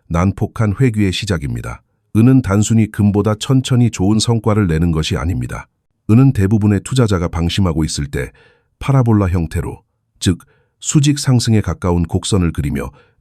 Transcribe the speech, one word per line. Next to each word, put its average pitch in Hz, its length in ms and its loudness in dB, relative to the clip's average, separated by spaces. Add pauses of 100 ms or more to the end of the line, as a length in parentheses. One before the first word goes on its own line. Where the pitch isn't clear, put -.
난폭한 98 720 -2
회귀의 104 340 2
시작입니다. 60 680 -6 (340)
은은 127 240 6
단순히 104 500 2
금보다 104 440 0
천천히 127 540 0
좋은 104 300 0
성과를 107 480 0
내는 82 240 0
것이 80 240 -2
아닙니다. 64 540 -6 (420)
은은 131 220 6
대부분의 101 480 2
투자자가 101 480 -2
방심하고 85 560 -2
있을 73 220 -6
때 67 240 -8 (480)
파라볼라 117 500 2
형태로, 85 540 -4 (360)
즉 90 200 -2 (420)
수직 147 360 0
상승에 117 440 2
가까운 87 420 -2
곡선을 87 480 -2
그리며 71 400 -6 (300)